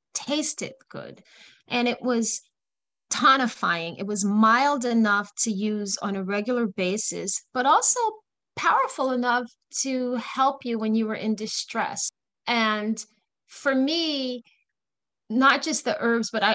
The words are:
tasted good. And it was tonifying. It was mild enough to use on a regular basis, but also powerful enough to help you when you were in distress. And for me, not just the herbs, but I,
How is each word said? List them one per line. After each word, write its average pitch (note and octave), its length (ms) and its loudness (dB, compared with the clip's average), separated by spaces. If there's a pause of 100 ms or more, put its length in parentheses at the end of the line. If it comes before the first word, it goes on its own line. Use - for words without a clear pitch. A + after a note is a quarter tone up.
(140)
tasted - 580 -4 (180)
good. - 320 -14 (460)
And A#3+ 180 0
it A#3+ 160 -2
was A#3 380 0 (720)
tonifying. G3 840 2
It G3 80 -6
was G3+ 180 -2
mild A#3 600 4
enough G#3+ 460 2 (120)
to A3+ 100 0
use G#3 460 -2
on G3 180 -4
a F#3+ 80 -4
regular G#3 420 0
basis, F#3 720 -4 (120)
but B3+ 140 0
also G#4+ 340 4 (560)
powerful F4 540 0
enough B3 400 0 (300)
to B3+ 340 -2
help C4+ 500 0
you A#3 140 -2
when A3 160 0
you A3 140 2
were A3 80 -4
in A3 180 -2
distress. - 760 -6 (360)
And A3 580 0 (440)
for - 260 -2
me, C4+ 680 0 (840)
not C4 340 4
just - 220 -4
the A#3+ 140 0
herbs, A#3 320 0
but G3+ 140 0
I, G#3+ 100 4